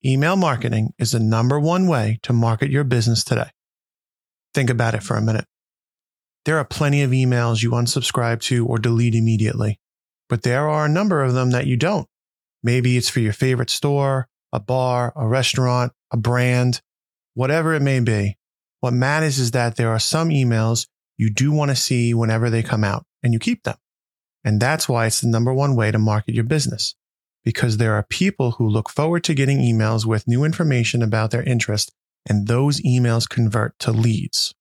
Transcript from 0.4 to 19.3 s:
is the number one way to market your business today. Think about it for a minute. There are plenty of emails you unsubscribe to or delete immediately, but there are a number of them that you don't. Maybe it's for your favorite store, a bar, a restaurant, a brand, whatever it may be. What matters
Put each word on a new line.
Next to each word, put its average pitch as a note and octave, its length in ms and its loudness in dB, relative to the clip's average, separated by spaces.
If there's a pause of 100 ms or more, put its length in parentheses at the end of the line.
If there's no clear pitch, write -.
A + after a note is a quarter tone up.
is A#2 140 -2
the A#2 80 0
number A2+ 360 2
one F3 300 2
way A2 360 0
to B2 100 -2
market A2+ 380 0
your C#3+ 120 0
business A#2 400 0
today. - 280 -2 (1000)
Think C3 160 0
about A2+ 260 0
it G2+ 60 -4
for - 140 -4
a G#2+ 60 0
minute. A2 240 0 (960)
There D#3 140 0
are C#3+ 80 0
plenty C#3+ 380 0
of B2+ 80 0
emails A#2+ 520 2
you A#2 80 0
unsubscribe A#2+ 680 -2
to A#2+ 240 0
or A#2 140 -2
delete A#2 360 0
immediately, G#2+ 640 0 (480)
but A#2 160 -4
there C3 240 0
are D3+ 160 0
a D3 60 0
number F3 340 0
of C3 80 0
them B2+ 200 0
that B2 160 0
you B2+ 100 0
don't. E3+ 280 -2 (560)
Maybe B2 360 2
it's A#2 100 -2
for - 140 -2
your G#2+ 100 0
favorite B2+ 380 -2
store, C#3 580 -2 (240)
a - 80 -4
bar, B2 560 -2
a C3+ 100 -4
restaurant, B2 680 0 (180)
a B2 60 -2
brand, B2 640 0 (520)
whatever D#3 400 0
it D3+ 80 0
may C3+ 200 2
be. G#2 360 0 (440)
What B2+ 100 -2
matters C#3 480 0